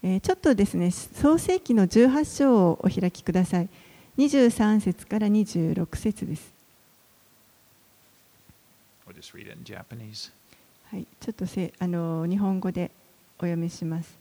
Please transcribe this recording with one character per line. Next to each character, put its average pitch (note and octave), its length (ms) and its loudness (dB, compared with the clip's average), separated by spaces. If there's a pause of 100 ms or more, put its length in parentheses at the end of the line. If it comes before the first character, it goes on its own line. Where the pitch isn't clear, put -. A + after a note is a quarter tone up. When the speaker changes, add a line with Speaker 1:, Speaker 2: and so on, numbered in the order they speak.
Speaker 1:
え F#3 140 0
ー、 G3 60 -2
ち - 100 -2
ょ F#4+ 40 2
っ - 20 -20
と C#4+ 180 2
で G3+ 100 2
す - 100 -6
ね、 F3 160 0
創 - 460 0
世 F#4 220 0
記 B3+ 140 -2
の G3+ 120 6
十 A3+ 220 6
八 C#4+ 160 2
章 A#3+ 460 4
を - 120 0
お F#3+ 80 2
開 F3+ 220 -2
き - 100 -20
く F#3 120 -6
だ F3+ 100 4
さ F3 160 0
い。 F3 100 -4 (460)
二 C#4 140 2
十 C4 200 6
三 G#3+ 300 2
節 F#3+ 260 -4
か G#3+ 140 -4
ら G#3+ 80 0
二 G#3+ 160 2
十 D#3+ 320 -2
六 E3+ 220 -6
節 - 280 -6
で D#3 120 -8
す。 - 160 -18 (2500)
Speaker 2:
We'll F#2 80 -20
just - 240 -20
read - 40 -18
it G2 100 -18
in - 140 -20
Japanese. G#2+ 680 -18 (580)
Speaker 1:
は G3+ 80 -12
い、 F#3 80 -12 (140)
ち - 100 -12
ょ - 20 -10
っ - 20 -10
と F#3 120 -8
せ-、 - 340 -8
あ F3+ 60 -4
の、 E3 400 -4
日 F#3 120 -2
本 F#3+ 240 -2
語 F#3 100 -4
で F3+ 200 -8 (480)
お - 20 -8
読 F3 160 -4
み E3+ 120 -4
し - 140 -12
ま E3 180 -6
す。 - 200 -16